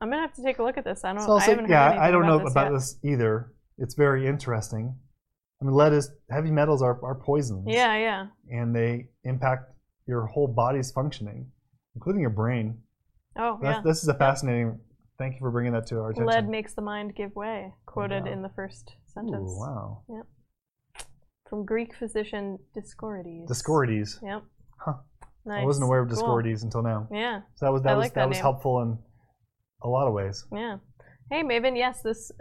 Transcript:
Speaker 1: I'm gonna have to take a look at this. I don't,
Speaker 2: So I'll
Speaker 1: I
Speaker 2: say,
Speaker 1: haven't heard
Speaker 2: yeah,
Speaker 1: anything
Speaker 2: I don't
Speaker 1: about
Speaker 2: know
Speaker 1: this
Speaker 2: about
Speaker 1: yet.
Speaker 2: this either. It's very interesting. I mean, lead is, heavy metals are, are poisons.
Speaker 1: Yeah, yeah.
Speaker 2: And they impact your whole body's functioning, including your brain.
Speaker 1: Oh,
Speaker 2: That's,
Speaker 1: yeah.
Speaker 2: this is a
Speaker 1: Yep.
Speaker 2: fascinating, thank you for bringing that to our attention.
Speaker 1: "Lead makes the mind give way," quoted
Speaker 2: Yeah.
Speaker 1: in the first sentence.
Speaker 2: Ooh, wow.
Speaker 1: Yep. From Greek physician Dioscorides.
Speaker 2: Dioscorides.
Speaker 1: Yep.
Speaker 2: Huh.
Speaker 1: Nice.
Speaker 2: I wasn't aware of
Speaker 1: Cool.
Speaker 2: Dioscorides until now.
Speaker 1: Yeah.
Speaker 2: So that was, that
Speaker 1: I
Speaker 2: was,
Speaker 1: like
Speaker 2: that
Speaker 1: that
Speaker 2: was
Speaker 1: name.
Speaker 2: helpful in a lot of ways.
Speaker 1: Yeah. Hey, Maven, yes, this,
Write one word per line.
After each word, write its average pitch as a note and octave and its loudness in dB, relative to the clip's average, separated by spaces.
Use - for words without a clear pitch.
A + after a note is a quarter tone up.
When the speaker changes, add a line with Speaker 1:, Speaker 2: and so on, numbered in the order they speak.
Speaker 1:
I'm A3 -4
gonna D4+ -2
have D#4+ -6
to B3 -12
take C4 0
a A3+ 0
look B3+ -2
at C#4 -6
this. - -6
I F#3 -4
don't, G#3 -4
Speaker 2:
So G#3+ 4
I'll G#3 8
Speaker 1:
I - 6
Speaker 2:
say, G#3+ 6
Speaker 1:
haven't A3 2
heard F#3 2
Speaker 2:
yeah, D3 10
Speaker 1:
anything F3 4
Speaker 2:
I E3+ 6
don't F3 6
Speaker 1:
about D#3+ 6
Speaker 2:
know D3 0
Speaker 1:
this C3+ 0
Speaker 2:
about C#3 4
Speaker 1:
yet. C#3+ 0
Speaker 2:
this C3 -2
either. A#2 0
It's B2+ -6
very C3+ 4
interesting. B2 -2
I C3+ -4
mean, C3+ 2
lead D3+ 8
is, C#3+ 2
heavy D#3 -2
metals D3 4
are, B2 2
are B2+ -4
poisons. B2+ -2
Speaker 1:
Yeah, A3+ 4
yeah. G#3 -2
Speaker 2:
And A#2+ -2
they A#2+ 0
impact C3 -2
your A#2+ -2
whole C#3+ 0
body's B2+ 2
functioning, B2+ -6
including F#3 -2
your B2 2
brain. A2+ -2
Speaker 1:
Oh, A#3 -2
Speaker 2:
That's, C#3 0
Speaker 1:
yeah. G#3+ -6
Speaker 2:
this D#3+ 2
is D#3+ 0
a C#3+ 4
Speaker 1:
Yep. C3+ -4
Speaker 2:
fascinating, A#2+ 0
thank C3 -6
you C3 -16
for B2+ -2
bringing A#2+ 0
that A2+ -2
to A2+ -4
our A2 -4
attention. A2+ -2
Speaker 1:
"Lead A3+ 2
makes G#3+ -8
the G#3 -8
mind G#3 -8
give G3+ -10
way," G3+ -8
quoted G3 -6
Speaker 2:
Yeah. G3 -6
Speaker 1:
in F#3+ -8
the F#3+ -10
first - -14
sentence. D#3 -8
Speaker 2:
Ooh, F#2+ -10
wow. A2 -10
Speaker 1:
Yep. A3+ -16
From G#3 -8
Greek A3+ -4
physician G#3 -8
Dioscorides. F3+ -12
Speaker 2:
Dioscorides. B2 0
Speaker 1:
Yep. G#2 -10
Speaker 2:
Huh. - -8
Speaker 1:
Nice. - -6
Speaker 2:
I - 0
wasn't C#3 0
aware B2+ 4
of B2 0
Speaker 1:
Cool. A#2+ -2
Speaker 2:
Dioscorides A2+ 0
until A2+ -4
now. A2 -2
Speaker 1:
Yeah. G#3+ -4
Speaker 2:
So C#3+ -4
that C3+ 4
was, C3+ 0
that C3 4
Speaker 1:
I C3+ 4
Speaker 2:
was, C#3 4
Speaker 1:
like - -4
Speaker 2:
that C3+ 0
Speaker 1:
that C3 2
Speaker 2:
was C3+ 0
Speaker 1:
name. - -4
Speaker 2:
helpful C3 0
in A2+ -2
a A#2+ -6
lot C3 0
of A2 2
ways. G2 -4
Speaker 1:
Yeah. G#3+ -8
Hey, D4+ -2
Maven, B3 0
yes, B3+ -2
this, A3+ -6